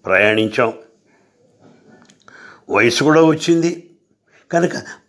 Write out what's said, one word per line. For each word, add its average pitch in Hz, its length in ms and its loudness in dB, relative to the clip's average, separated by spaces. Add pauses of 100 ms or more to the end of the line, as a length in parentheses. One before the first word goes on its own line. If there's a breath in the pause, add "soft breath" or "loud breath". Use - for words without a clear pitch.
ప్రయాణించాం, 107 680 0 (2000 loud breath)
వయసు 113 340 0
కూడా 156 180 4
వచ్చింది 165 760 -2 (540 soft breath)
కనుక 175 220 -2 (360 loud breath)